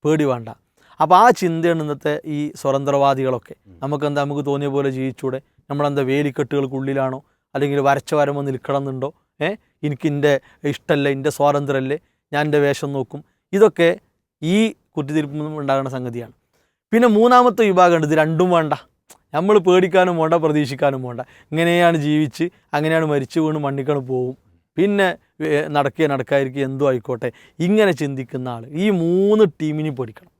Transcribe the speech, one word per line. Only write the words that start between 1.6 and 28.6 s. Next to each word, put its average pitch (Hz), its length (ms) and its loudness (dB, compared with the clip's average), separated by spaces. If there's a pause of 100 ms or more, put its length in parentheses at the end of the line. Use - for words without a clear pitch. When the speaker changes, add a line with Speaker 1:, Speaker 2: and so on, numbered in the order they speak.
Speaker 1:
ഇന്നത്തെ 147 320 -4 (120)
ഈ 151 120 -8 (180)
സ്വതന്ത്രവാദികളൊക്കെ. 139 960 0 (120)
Speaker 2:
ഉം. 92 140 -20
Speaker 1:
നമുക്കെന്താ, 143 420 -4
നമുക്ക് 143 240 -4
തോന്നിയ 143 220 -2
പോലെ 139 220 -2
ജീവിച്ചൂടെ, 131 480 -6 (280)
നമ്മളെന്താ 143 360 -2
വേലിക്കെട്ടുകൾക്കുള്ളിലാണോ, 135 1160 -2 (360)
അല്ലെങ്കിൽ 143 260 -2
വരച്ച 139 340 0
വരമ്പ് 143 320 0
നിൽക്കണം 139 320 -4
എന്നുണ്ടോ, 135 300 -6 (320)
ഏ, 151 80 -2 (340)
എനിക്ക് 147 240 -6
എൻ്റെ 143 260 2 (320)
ഇഷ്ടമല്ലേ, 143 480 -2
എൻ്റെ 135 180 -2
സ്വാതന്ത്ര്യമല്ലേ, 143 680 0 (360)
ഞാൻ 143 120 0
എൻ്റെ 151 140 0
വേഷം 143 340 0
നോക്കും. 139 280 -8 (320)
ഇതൊക്കെ 196 360 4 (540)
ഈ 170 140 0 (340)
കുത്തിത്തിരിപ്പിൽ 147 480 -4
നിന്നും 151 200 -8
ഉണ്ടാകുന്ന 139 320 -2
സംഗതിയാണ്. 120 440 -10 (580)
പിന്നെ 233 160 4
മൂന്നാമത്തെ 240 560 4
വിഭാഗമുണ്ട്, 180 420 4
ഇത് 151 100 2
രണ്ടും 160 340 2
വേണ്ട, 160 240 2 (600)
നമ്മൾ 208 240 4
പേടിക്കാനും 180 600 4
വേണ്ട, 160 160 2
പ്രതീക്ഷിക്കാനും 147 680 0
വേണ്ട, 120 180 -10 (260)
ഇങ്ങനെയാണ് 170 500 2
ജീവിച്ച് 151 480 -2 (280)
അങ്ങനെയാണ് 156 340 0
മരിച്ചു 147 340 -2
വീണ് 156 180 -2
മണ്ണിക്കണ് 139 480 -4
പോവും, 127 280 -4 (420)
പിന്നെ, 196 320 2 (320)
ഏ, 156 280 0
നടക്കുക 147 380 0
നടക്കാതിരിക്കുക 139 560 -2
എന്തോ 135 260 -2
ആയിക്കോട്ടെ, 127 400 -4 (300)
ഇങ്ങനെ 196 340 2
ചിന്തിക്കുന്ന 135 560 -6
ആൾ. 117 140 -10 (100)